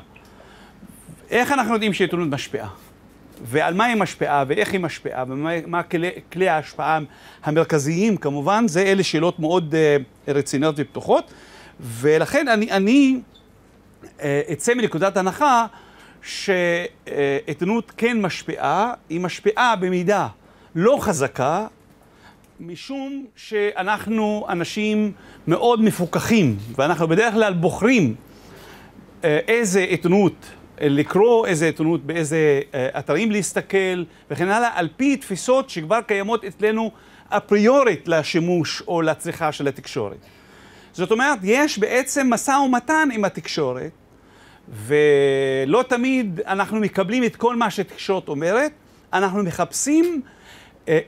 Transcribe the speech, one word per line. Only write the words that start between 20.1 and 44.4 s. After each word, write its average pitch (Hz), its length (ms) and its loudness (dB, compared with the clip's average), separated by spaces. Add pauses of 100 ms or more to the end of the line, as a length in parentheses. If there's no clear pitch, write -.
לא 220 260 4
חזקה, 156 680 -2 (960)
משום 269 680 -10 (100)
שאנחנו 208 1120 -2
אנשים 208 640 -2 (340)
מאוד 220 360 2
מפוקחים, 175 720 2 (200)
ואנחנו 160 320 2
בדרך 208 260 2
כלל 214 180 2
בוחרים, 175 640 2 (1080)
אה, 151 140 2 (100)
איזה 220 320 2
עיתונות, 180 680 2 (340)
אה, 151 80 2
לקרוא, 190 580 4
איזה 170 200 0
עיתונות, 156 400 -2
באיזה, 156 540 2 (140)
אה, 131 140 -2 (100)
אתרים 165 320 0
להסתכל, 190 760 -2 (260)
וכן 151 180 -2
הלאה, 233 260 2
על 170 220 -2
פי 269 200 0
תפיסות 254 540 -2
שכבר 180 360 -2
קיימות 208 380 -2
אצלנו 214 460 -2 (380)
אפריורית 208 800 2
לשימוש 165 800 0
או 170 140 0
לצריכה 160 500 -4
של 143 160 -4
התקשורת. 120 500 -8 (720)
זאת 175 180 -4
אומרת, 254 320 0
יש 254 360 2
בעצם 254 520 0
משא 226 200 0
ומתן 277 600 2
עם 214 120 -2
התקשורת, 151 680 -4 (800)